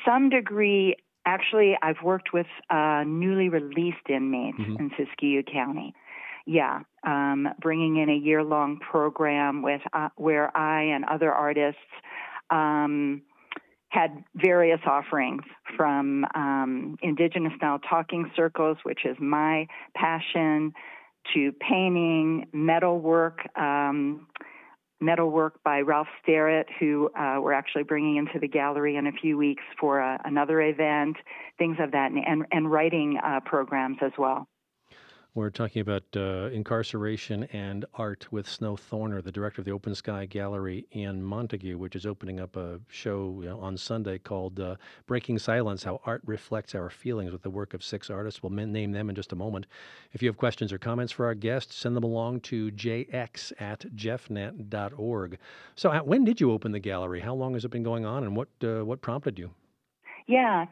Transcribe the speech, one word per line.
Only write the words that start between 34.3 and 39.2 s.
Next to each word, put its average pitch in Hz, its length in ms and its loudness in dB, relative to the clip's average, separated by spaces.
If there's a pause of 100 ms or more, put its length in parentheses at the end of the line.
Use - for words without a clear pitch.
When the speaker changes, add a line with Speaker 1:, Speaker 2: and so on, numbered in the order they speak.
Speaker 2:
We're 107 180 -4
talking 107 320 -4
about, 98 180 -2 (140)
uh, 95 360 -4
incarceration 110 920 -4 (100)
and 101 400 -8
art 104 380 -8
with 107 180 -8
Snow 107 260 -6
Thorner, 107 480 -6